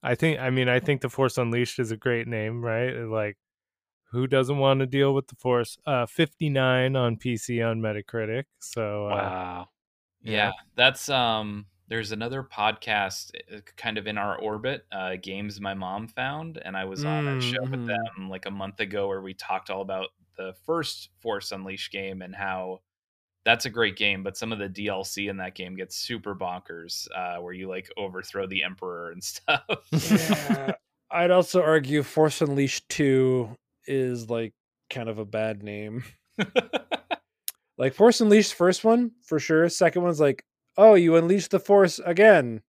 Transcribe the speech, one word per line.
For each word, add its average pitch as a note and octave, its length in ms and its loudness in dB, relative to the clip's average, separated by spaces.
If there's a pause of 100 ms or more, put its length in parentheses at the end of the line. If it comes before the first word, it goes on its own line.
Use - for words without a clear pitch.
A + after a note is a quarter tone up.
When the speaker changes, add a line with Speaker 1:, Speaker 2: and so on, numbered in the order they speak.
Speaker 1:
I B2+ 100 2
think, D#3+ 220 2
I B2+ 120 -2
mean, B2+ 180 2
I B2 120 4
think C#3+ 200 0
The C3+ 80 -4
Force C3 300 0
Unleashed A#2+ 400 0
is A#2 120 -2
a A2+ 60 -4
great A#2 320 -2
name, A2+ 340 -4
right? A#2+ 320 -2
Like, A2 440 -4 (720)
who B2 160 -2
doesn't C3+ 320 2
wanna C3+ 280 4
deal C#3 280 2
with C3+ 140 -2
the - 80 -20
Force? A#2+ 500 -2
Uh, B2+ 200 0
fifty-nine C3+ 920 0
on A#2+ 200 0
P B2 220 -4
C A#2 240 -4
on A2+ 180 -2
Metacritic. A2 640 -6 (140)
So, G#2 480 -6
uh, G#2 40 -4
Speaker 2:
Wow. F#2 580 -6 (540)
Speaker 3:
Yeah, A2 100 -8
Speaker 1:
yeah. G#2 200 2 (240)
Speaker 3:
that's, C3+ 320 2
um, A2 580 -2 (220)
there's A2 240 -6
another A#2+ 300 -8
podcast, G#2+ 880 -2 (200)
uh, G#2 100 -16 (180)
kind A2 180 -6
of G2+ 100 -6
in G#2+ 120 -6
our G2+ 200 -4
orbit, G#2+ 540 -6
uh, F#2 240 -6
Games G2 420 -10
My G2 160 -8
Mom F#2+ 340 -8
Found, D3+ 500 -10
and F#2+ 180 -12
I F#2+ 80 -6
was F#2+ 200 -8
on D3+ 240 -2
a C#3 80 -2
Speaker 4:
Mm, B2+ 60 -4
Speaker 3:
show B2 200 -4
with C3 100 -6
Speaker 4:
mm-hmm. B2 140 -6
Speaker 3:
them, G2 420 -6
like, F#2+ 180 -12
a G2 40 -8
month G2 300 -10
ago G2+ 280 -4
where G2 140 -6
we F#2+ 100 -12
talked - 380 -10
all F#2+ 100 -6
about F#2+ 280 -8 (280)
the F#2+ 160 -12 (140)
first D#3+ 440 -6 (100)
Force G#2 320 -6
Unleashed F#2+ 400 -10
game G2 280 -8
and F#2 140 -14
how F#2 460 -8 (640)
that's A#2 220 4
a B2 40 -4
great G#2+ 260 0
game, G2+ 260 0
but F#2+ 160 -8
some A2+ 140 -6
of G#2+ 60 -6
the G2+ 120 -6
D G#2 180 -6
L F#2+ 160 -4
C G2+ 240 -6
in G2 80 -6
that F#2 180 -10
game F#2 220 -12
gets F#2 200 -10
super G#2+ 380 -8
bonkers, F2+ 800 -10
uh, F2 280 -8
where F2 100 -12
you, F#2 160 -10
like, F#2 300 -10
overthrow F#2+ 480 -8
the F#2+ 160 -2
Emperor F2 480 -8
and F2+ 140 -16
<laughs> - 0 -
stuff. - 680 -4
Speaker 4:
Yeah. E3 840 0 (200)
Speaker 1:
<laughs> - 180 -20
Speaker 4:
I'd F3 200 2
also F3+ 320 4
argue D3+ 400 2
Force D#3 380 2
Unleashed C#3 480 0
two C3 680 2 (320)
is, B2+ 440 -2
like, A#2 240 -4 (340)
kind A#2 220 -8
of G#2+ 80 -6
a G#2+ 80 -6
bad G#2+ 360 -4
name. G#2 400 -10 (360)
Speaker 3:
<laughs> G#3 60 0 (1300)
Speaker 4:
Like, C3 180 0
Force A3 260 8
Unleashed, G#3+ 340 6
first F3+ 300 2
one, A#3 260 4 (140)
for D#3 160 0
sure. E3 280 4
Second F3 360 2
one's E3 160 0
like, C#3 240 2 (320)
"Oh, G#3+ 180 12
you E3+ 220 8
unleashed E3+ 340 4
the G3 80 2
Force G3 400 6
again." E3+ 720 6